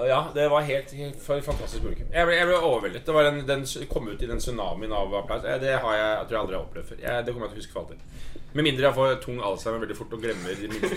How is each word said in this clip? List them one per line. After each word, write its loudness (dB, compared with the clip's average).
ja, 6
det 4
var 6
helt, -2
helt -8
for -2
fantastisk -4
publikum. 0
Jeg 4
ble, 6
jeg 4
ble 4
overveldet. 0
Det 4
var 8
en, -2
den 0
s-, -6
kom 0
ut -4
i -2
den 0
tsunamien -2
av 0
applaus. -2
Eh, 0
det 2
har 2
jeg, 4
jeg 0
tror 0
jeg 0
aldri -2
har -2
opplevd -8
før. -12
Jeg, -2
det -2
kommer -6
jeg -12
til -8
å -10
huske -14
for -4
alltid. -10
Med 2
mindre 4
jeg 4
får 4
tung -4
Alzheimer -2
veldig -6
fort -8
og -6
glemmer -4
de -6
minste -2